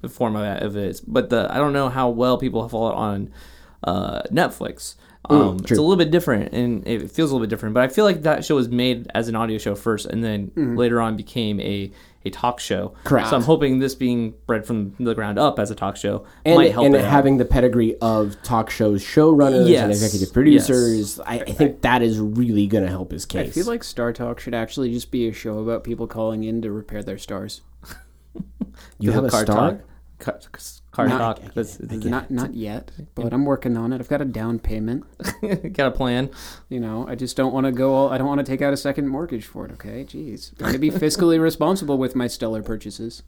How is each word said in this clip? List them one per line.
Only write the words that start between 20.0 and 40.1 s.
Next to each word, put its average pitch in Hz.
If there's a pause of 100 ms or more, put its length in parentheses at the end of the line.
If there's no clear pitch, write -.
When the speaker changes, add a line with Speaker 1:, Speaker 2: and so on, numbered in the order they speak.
Speaker 1:
Yes. -
Speaker 2:
producers, 123
I, 117
I -
think -
that 120
is 110
really 107
gonna 98
help 90
his 76
Speaker 3:
I -
Speaker 2:
case. -
Speaker 3:
feel 175
like 233
Star 120
Talk 120
should 120
actually 117
just 120
be 120
a -
show 107
about 113
people 117
calling 110
in 113
to 110
repair 104
their 98
stars. 101 (200)
<laughs> - (1040)
Speaker 2:
You 104
Speaker 1:
The -
Speaker 2:
have 123
a 120
Speaker 1:
car 110
Speaker 2:
star? 110
Speaker 1:
talk. 202 (400)
Car, - (540)
Car 113
Speaker 3:
Not 123
Speaker 1:
stock. 113
Speaker 2:
I -
Speaker 1:
That's, 113
Speaker 2:
get -
it. -
Speaker 1:
that's 110
Speaker 3:
Not, 123
not 123
yet, 110 (240)
but 117
I'm 135
working 135
on 117
it. 127
I've 120
got 180
a 143
down 117
payment. 110 (380)
Speaker 1:
<laughs> 196
Got 139
a 123
plan. 131 (400)
Speaker 3:
You 127
know, 113
I 131
just 123
don't 131
wanna 135
go 131
all, 135
I 131
don't 135
wanna 143
take 131
out 143
a 139
second 143
mortgage 135
for -
it, -
okay? 110
Jeez. 147